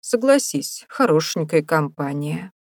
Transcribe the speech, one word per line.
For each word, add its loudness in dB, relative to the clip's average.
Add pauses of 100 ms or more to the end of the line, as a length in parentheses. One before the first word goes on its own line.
Согласись, 0
хорошенькая 2
компания. -2